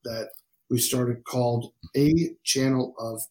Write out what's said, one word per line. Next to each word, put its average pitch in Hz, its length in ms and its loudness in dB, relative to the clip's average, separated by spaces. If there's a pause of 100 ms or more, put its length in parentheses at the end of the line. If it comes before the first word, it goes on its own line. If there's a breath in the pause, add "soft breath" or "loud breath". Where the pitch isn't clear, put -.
that 113 240 -8 (400)
we 123 100 2
started 123 460 0
called 120 480 0 (240)
A 160 460 4
Channel 131 560 0
of 113 200 -8 (120)